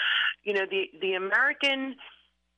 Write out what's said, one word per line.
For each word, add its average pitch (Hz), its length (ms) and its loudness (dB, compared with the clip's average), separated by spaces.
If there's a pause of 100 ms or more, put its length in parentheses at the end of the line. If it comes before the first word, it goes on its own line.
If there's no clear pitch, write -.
(440)
You 208 80 0
know, 196 180 0
the, 190 200 -2 (100)
the 190 140 0
American 269 840 0 (600)